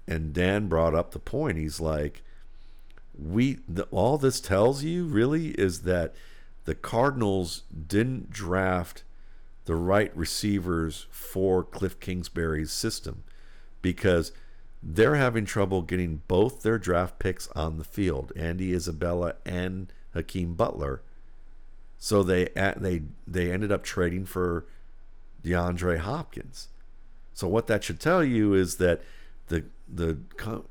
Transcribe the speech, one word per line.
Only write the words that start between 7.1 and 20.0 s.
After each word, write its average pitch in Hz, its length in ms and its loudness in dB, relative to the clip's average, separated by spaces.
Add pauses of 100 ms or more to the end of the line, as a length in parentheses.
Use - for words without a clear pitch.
didn't 123 420 2
draft 92 720 0 (640)
the 82 100 2
right 95 400 4
receivers 85 960 0
for 92 540 2
Cliff - 360 -4
Kingsbury's 82 720 -2
system - 520 -4 (580)
because 90 500 4 (500)
they're 113 340 6
having 117 300 4
trouble 95 360 2
getting 85 460 -2
both 104 340 4
their 113 160 4
draft 90 400 2
picks - 320 -2
on 80 280 -2
the 80 60 -6
field, 80 520 0
Andy 90 380 -2
Isabella 87 720 0
and 92 480 -4 (220)